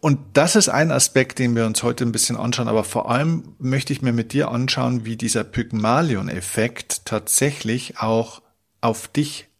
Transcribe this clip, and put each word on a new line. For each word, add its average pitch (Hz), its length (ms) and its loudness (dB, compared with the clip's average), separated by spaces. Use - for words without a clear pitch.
Und 143 180 4
das 165 240 4
ist 196 120 6
ein 160 220 2
Aspekt, 131 480 2
den 123 160 2
wir 113 100 2
uns 110 200 -2
heute 120 200 0
ein 117 80 0
bisschen 113 240 -2
anschauen, 117 320 -2
aber 110 140 2
vor - 260 -2
allem 151 520 0
möchte 131 320 -2
ich - 100 -4
mir 123 100 2
mit 117 200 -2
dir 143 180 0
anschauen, 123 540 0
wie 113 120 -6
dieser 113 280 -2
Pygmalion-Effekt 113 1600 -2
tatsächlich 127 920 -2
auch 113 440 0
auf 113 260 -2
dich - 400 -4